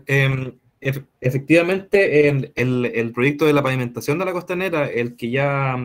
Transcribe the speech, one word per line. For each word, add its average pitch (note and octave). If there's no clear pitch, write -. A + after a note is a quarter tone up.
Em, C3+
ef-, C3+
efectivamente, E3
el, C#3
el, B2
el A#2
proyecto D3
de D3+
la C#3+
pavimentación C3
de F#3+
la F#3
costanera, F3
el A#2+
que A#2+
ya, C3+